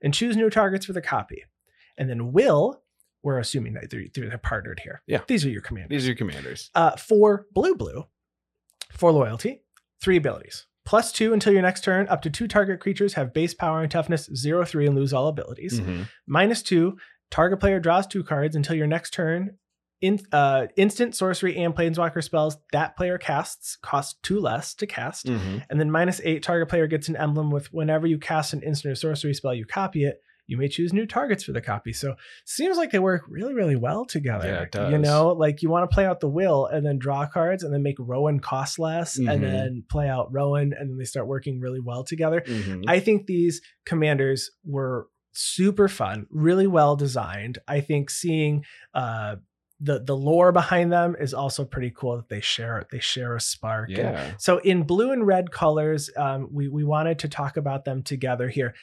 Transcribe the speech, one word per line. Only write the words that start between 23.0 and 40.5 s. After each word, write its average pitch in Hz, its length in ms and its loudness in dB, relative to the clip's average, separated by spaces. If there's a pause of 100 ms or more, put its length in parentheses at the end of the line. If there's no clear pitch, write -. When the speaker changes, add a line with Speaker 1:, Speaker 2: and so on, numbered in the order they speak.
Speaker 1:
casts - 640 -6
cost - 420 -4
two 196 160 -2
less 135 360 -4
to 208 120 -6
cast. - 380 -10
Speaker 2:
Mm-hmm. 101 320 -4 (120)
Speaker 1:
And 147 100 -2
then 156 120 2
minus 180 320 2
eight, 160 180 -2
target 165 280 0
player 165 180 2
gets 151 220 -2
an 160 80 -4
emblem 151 340 0
with 143 220 -4
whenever 156 340 0
you 160 100 2
cast 151 360 -2
an 143 100 -6
instant 147 300 -2
or - 20 -4
sorcery 147 380 -2
spell, 135 200 -2
you 113 120 -6
copy 185 400 -2
it. - 160 -4 (260)
You 117 100 -6
may 139 120 -2
choose 170 240 -2
new 214 120 2
targets 233 380 -2
for - 80 -10
the 123 100 -4
copy. 107 320 -6
So 139 220 -6 (300)
seems 339 320 -2
like 330 140 0
they 214 80 2
work 185 280 2
really, 233 260 -6
really 180 220 2
well 147 300 -2
together. 117 420 -4
Speaker 2:
Yeah, 92 140 -2
it 104 280 -2
Speaker 1:
You 147 80 4
Speaker 2:
does. 147 80 4
Speaker 1:
know, 151 280 6
like, 151 280 0
you 165 80 2
wanna 175 180 2
play 196 180 4
out 180 160 -2
the 147 80 0
will 139 360 2
and 147 180 -2
then 143 140 0
draw 139 300 -2
cards 180 360 0
and 151 100 -6
then 143 100 0
make 143 160 -2
Rowan 135 400 0
cost 135 400 -4
less 160 400 -4
Speaker 2:
Mm-hmm. 123 100 2
Speaker 1:
and - 140 2
then 131 480 -2
play 147 160 0
out 127 240 -2
Rowan 143 480 0